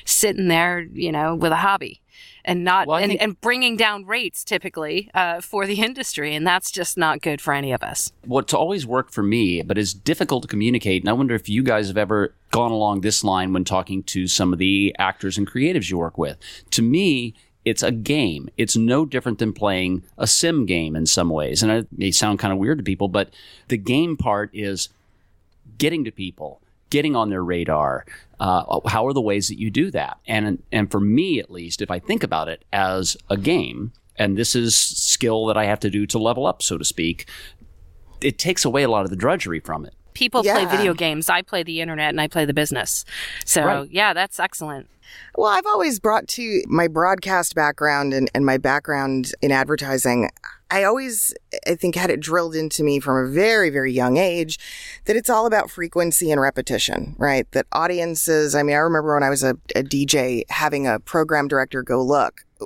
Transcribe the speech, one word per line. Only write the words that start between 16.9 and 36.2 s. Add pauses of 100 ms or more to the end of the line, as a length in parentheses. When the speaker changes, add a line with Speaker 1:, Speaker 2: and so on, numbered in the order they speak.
Speaker 2:
it's
a
game.
It's
no
different
than
playing (120)
a
sim
game
in
some
ways.
And
it
may
sound
kind
of
weird
to
people,
but (380)
the
game
part
is (920)
getting
to
people, (300)
getting
on
their
radar. (320)
Uh,
how
are
the
ways
that
you
do
that?
And,
and
for
me,
at
least,
if
I
think
about
it
as (140)
a
game, (240)
and
this
is
skill
that
I
have
to
do
to
level